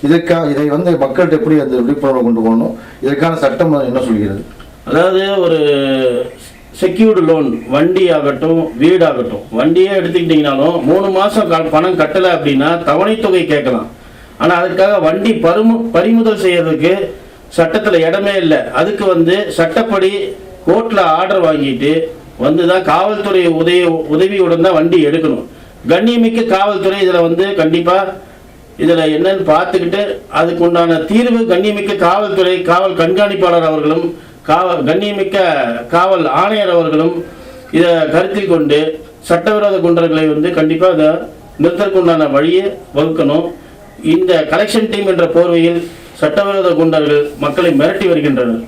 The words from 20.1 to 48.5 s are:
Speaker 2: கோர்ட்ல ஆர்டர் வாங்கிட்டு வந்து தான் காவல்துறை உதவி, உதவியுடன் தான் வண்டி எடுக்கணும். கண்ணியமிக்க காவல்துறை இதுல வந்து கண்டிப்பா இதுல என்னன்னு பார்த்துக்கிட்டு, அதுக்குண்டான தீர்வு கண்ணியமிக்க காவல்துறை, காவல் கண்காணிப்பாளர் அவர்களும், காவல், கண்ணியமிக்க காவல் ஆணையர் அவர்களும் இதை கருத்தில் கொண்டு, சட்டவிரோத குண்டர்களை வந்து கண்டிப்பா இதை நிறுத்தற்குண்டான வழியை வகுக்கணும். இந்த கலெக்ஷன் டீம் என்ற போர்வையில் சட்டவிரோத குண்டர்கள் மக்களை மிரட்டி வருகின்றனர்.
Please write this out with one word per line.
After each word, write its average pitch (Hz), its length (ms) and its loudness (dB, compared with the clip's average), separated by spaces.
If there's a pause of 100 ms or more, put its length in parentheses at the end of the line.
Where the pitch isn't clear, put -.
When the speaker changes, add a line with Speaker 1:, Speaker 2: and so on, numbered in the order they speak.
Speaker 2:
கோர்ட்ல 220 320 0
ஆர்டர் 180 440 0
வாங்கிட்டு 143 560 0 (380)
வந்து 160 300 0
தான் 185 160 2
காவல்துறை 196 640 0
உதவி, 165 360 2
உதவியுடன் 170 800 0
தான் 180 120 2
வண்டி 165 320 2
எடுக்கணும். 147 380 -2 (440)
கண்ணியமிக்க 226 580 2
காவல்துறை 190 640 0
இதுல 175 120 2
வந்து 170 340 0
கண்டிப்பா 170 500 0 (720)
இதுல 165 260 2
என்னன்னு 175 420 0
பார்த்துக்கிட்டு, 185 720 -2 (180)
அதுக்குண்டான 170 680 0
தீர்வு 226 500 0
கண்ணியமிக்க 208 400 -2
காவல்துறை, 185 680 0
காவல் 185 340 0
கண்காணிப்பாளர் 175 680 0
அவர்களும், 156 500 -2 (260)
காவல், 170 420 0
கண்ணியமிக்க 196 560 -2 (480)
காவல் 175 400 2
ஆணையர் 196 420 0
அவர்களும் 165 540 0 (480)
இதை 165 380 2
கருத்தில் 190 380 -2
கொண்டு, 156 520 0 (200)
சட்டவிரோத 202 580 0
குண்டர்களை 165 500 0
வந்து 151 240 0
கண்டிப்பா 160 360 0
இதை 156 180 2 (560)
நிறுத்தற்குண்டான 170 720 0
வழியை 175 420 0 (220)
வகுக்கணும். 151 560 0 (520)
இந்த 170 460 2
கலெக்ஷன் 208 400 0
டீம் 202 180 -4
என்ற 170 180 0
போர்வையில் 170 600 0 (260)
சட்டவிரோத 196 560 0
குண்டர்கள் 151 600 0 (100)
மக்களை 151 320 0
மிரட்டி 175 360 0
வருகின்றனர். 131 600 0